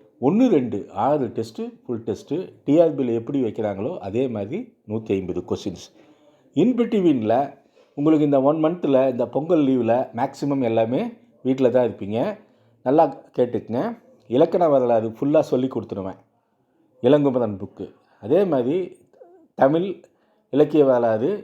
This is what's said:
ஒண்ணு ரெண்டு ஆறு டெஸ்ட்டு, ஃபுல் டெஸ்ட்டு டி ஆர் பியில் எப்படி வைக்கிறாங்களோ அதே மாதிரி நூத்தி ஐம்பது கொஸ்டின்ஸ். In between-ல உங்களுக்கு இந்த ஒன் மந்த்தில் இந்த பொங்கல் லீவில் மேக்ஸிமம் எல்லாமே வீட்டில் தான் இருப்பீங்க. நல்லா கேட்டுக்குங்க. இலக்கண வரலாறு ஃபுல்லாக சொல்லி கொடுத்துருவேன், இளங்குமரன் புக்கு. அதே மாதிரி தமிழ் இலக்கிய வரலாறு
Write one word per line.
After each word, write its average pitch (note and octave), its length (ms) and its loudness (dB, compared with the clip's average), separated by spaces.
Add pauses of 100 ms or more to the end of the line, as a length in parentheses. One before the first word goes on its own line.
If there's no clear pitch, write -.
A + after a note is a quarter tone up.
(200)
ஒண்ணு G3 280 4
ரெண்டு B2 320 0 (260)
ஆறு C#3+ 200 0 (120)
டெஸ்ட்டு, A#2 280 -8 (160)
ஃபுல் A2+ 240 -8
டெஸ்ட்டு C#3+ 320 -6 (260)
டி C#3 160 2
ஆர் D#3+ 160 4
பியில் B2+ 240 -2
எப்படி C#3 220 -4
வைக்கிறாங்களோ G#2+ 560 -4
அதே G#2 260 -4 (120)
மாதிரி G#2 240 -6 (280)
நூத்தி A2 280 -6
ஐம்பது F2 340 -4
கொஸ்டின்ஸ். F#2 380 -8 (680)
In G#3 220 4
between-ல E3 560 2 (640)
உங்களுக்கு D3 340 4
இந்த C#3 120 4
ஒன் D3+ 220 2
மந்த்தில் D#3 460 2
இந்த A#2+ 160 -2 (100)
பொங்கல் D#3 320 2
லீவில் A#2+ 280 2 (240)
மேக்ஸிமம் C#3 500 -2
எல்லாமே A2+ 320 0 (460)
வீட்டில் C3 280 2
தான் B2 120 2
இருப்பீங்க. G#2 320 -6 (680)
நல்லா D#3 180 4 (300)
கேட்டுக்குங்க. A#2+ 460 -4 (500)
இலக்கண D3 380 2
வரலாறு A#2+ 400 2
ஃபுல்லாக C#3+ 420 0
சொல்லி C3 240 0
கொடுத்துருவேன், F#2+ 420 -8 (880)
இளங்குமரன் B2+ 580 2
புக்கு. G2 260 -14 (360)
அதே C3+ 180 2 (120)
மாதிரி C3+ 260 0 (800)
தமிழ் D#3+ 280 2 (680)
இலக்கிய D3+ 320 4
வரலாறு A#2 440 2 (160)